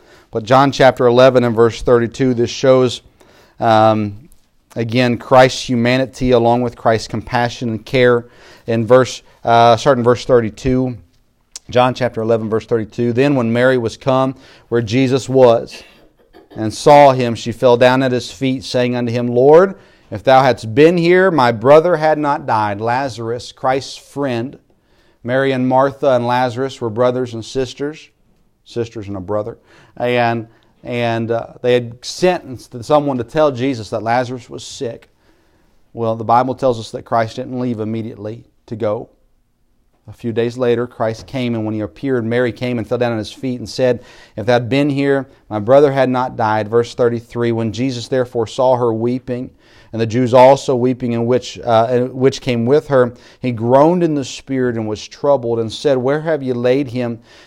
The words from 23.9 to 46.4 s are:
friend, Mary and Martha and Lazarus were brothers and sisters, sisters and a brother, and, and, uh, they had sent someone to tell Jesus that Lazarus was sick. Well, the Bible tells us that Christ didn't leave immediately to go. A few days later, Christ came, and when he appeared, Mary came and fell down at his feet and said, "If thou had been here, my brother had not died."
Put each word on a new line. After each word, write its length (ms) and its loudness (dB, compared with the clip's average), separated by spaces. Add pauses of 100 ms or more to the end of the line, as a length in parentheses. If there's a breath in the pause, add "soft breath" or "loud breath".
friend, 640 -8 (640)
Mary 300 0
and 140 -2
Martha 440 0
and 160 0
Lazarus 540 -4
were 80 -4
brothers 440 -2
and 120 -12
sisters, 640 -8 (560)
sisters 420 -10
and 80 -10
a 60 -10
brother, 360 -6 (380 soft breath)
and, 540 -2 (340 soft breath)
and, 480 -4
uh, 300 -6
they 120 0
had 300 -4
sent 800 -6
someone 360 0
to 40 -6
tell 280 0
Jesus 400 -6
that 120 -6
Lazarus 460 -4
was 160 -16
sick. 420 -12 (840)
Well, 240 -4
the 80 -10
Bible 300 0
tells 220 -2
us 140 -14
that 140 -14
Christ 320 -2
didn't 220 -10
leave 200 -6
immediately 640 -10 (220)
to 100 -12
go. 340 -6 (1000)
A 60 -20
few 200 -8
days 240 -2
later, 300 0
Christ 400 -6
came, 260 -6
and 100 -4
when 120 -4
he 60 -6
appeared, 440 -4
Mary 260 -2
came 280 -6
and 80 -8
fell 100 -4
down 160 -2
at 60 -4
his 120 -10
feet 280 -8
and 100 -12
said, 340 -2 (320 loud breath)
"If 120 -6
thou 60 2
had 140 0
been 220 0
here, 400 -2 (180 soft breath)
my 120 -6
brother 320 4
had 180 0
not 260 -4
died." 320 -2